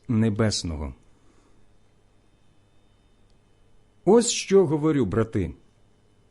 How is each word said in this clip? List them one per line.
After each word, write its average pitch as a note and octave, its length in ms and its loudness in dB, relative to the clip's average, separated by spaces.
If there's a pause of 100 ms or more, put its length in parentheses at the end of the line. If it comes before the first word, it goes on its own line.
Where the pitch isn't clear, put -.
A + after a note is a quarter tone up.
небесного. G2+ 880 -2 (3000)
Ось A3 260 4
що F#3+ 360 2
говорю, D3 400 0
брати. F#2+ 480 -4 (760)